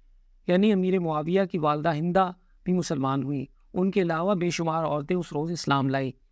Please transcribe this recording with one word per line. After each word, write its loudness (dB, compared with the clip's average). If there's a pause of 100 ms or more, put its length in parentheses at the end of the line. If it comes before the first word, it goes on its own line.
(480)
यानी 6
अमीर 2
मुआविया 0
की -6
वालदा 0
हिंदा 0 (320)
भी 2
मुसलमान 0
हुई। -6 (260)
उनके 2
अलावा 0
बेशुमार -2
औरतें -2
उस -4
रोज़ -2
इस्लाम 0
लाई -2 (180)